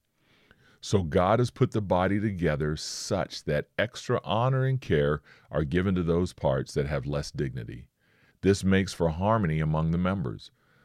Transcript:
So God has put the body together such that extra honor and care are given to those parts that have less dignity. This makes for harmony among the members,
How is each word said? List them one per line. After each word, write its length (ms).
So 220
God 380
has 100
put 220
the 100
body 380
together 560
such 680
that 320
extra 460
honor 420
and 160
care 400
are 140
given 320
to 80
those 280
parts 420
that 120
have 200
less 260
dignity. 560
This 220
makes 300
for 160
harmony 500
among 300
the 80
members, 520